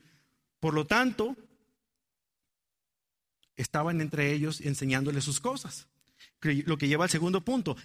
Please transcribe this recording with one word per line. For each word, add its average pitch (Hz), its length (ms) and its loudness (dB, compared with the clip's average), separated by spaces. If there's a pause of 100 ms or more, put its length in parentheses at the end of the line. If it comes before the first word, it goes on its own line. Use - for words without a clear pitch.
(600)
Por 160 140 0
lo 151 120 2
tanto, 233 520 2 (2250)
estaban 156 460 -2
entre 147 320 0
ellos 151 280 -2
enseñándoles 139 600 0
sus 143 160 -2
cosas. - 480 -6 (520)
Que, 147 260 0
lo 151 120 0
que 143 100 0
lleva 151 180 4
al 180 40 0
segundo 175 360 0
punto. 226 400 0